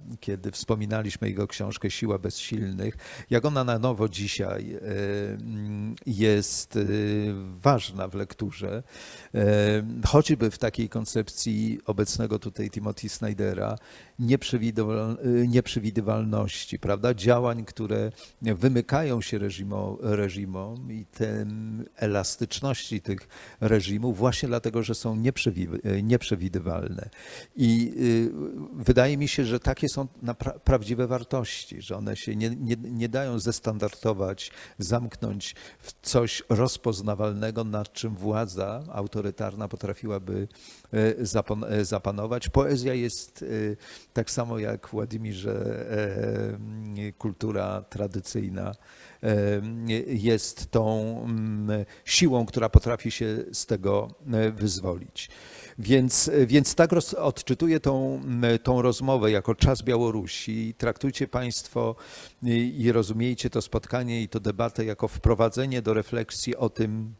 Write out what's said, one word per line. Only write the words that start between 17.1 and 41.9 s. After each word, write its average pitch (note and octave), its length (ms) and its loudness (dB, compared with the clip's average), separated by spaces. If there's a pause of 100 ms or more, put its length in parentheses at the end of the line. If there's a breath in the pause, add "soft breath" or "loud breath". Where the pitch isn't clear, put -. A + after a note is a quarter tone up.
Działań, A#2 520 2
które G#2+ 460 -2 (300 loud breath)
wymykają A#2+ 800 2
się G#2+ 180 -4
reżimo-, G2 600 -4
reżimom G2+ 880 -2
i A2 140 -10
tem G#2+ 800 -4 (100)
elastyczności A2 1080 -2
tych G2 260 -6 (340 loud breath)
reżimów G#2+ 560 2
właśnie B2 320 2
dlatego, A#2 340 -2
że G#2+ 120 -2
są A2 200 -2
nieprzewi-, G2+ 680 0
e, G2+ 200 0
nieprzewidywalne. F#2 1040 0 (460 loud breath)
I, A#2 440 4
y, A#2 320 4 (520)
wydaje C3 340 8
mi C#3+ 100 2
się, C3 180 0
że A#2 140 0
takie C3 300 0
są C#3 180 -4 (160)
napra-, A#2+ 360 -6
prawdziwe A#2+ 480 2
wartości, A#2+ 760 -4
że - 160 -8
one G#2 180 -4
się A2 200 -6
nie, A2 140 0
nie, A#2+ 260 -2
nie A#2 340 -4
dają B2+ 300 -2
zestandardować, G#2 1120 -2 (260 loud breath)
zamknąć A2 800 -2 (240 loud breath)
w - 220 -14
coś - 480 0
rozpoznawalnego, G#2+ 1120 0
nad G#2 300 -6
czym A2 220 -6
władza G#2 760 -2
autorytarna G2+ 760 -4
potrafiłaby, G2 800 -6 (440 loud breath)
e, A2 340 2
zapon-, G#2+ 480 0
e, G#2 120 2
zapanować. G#2 640 -2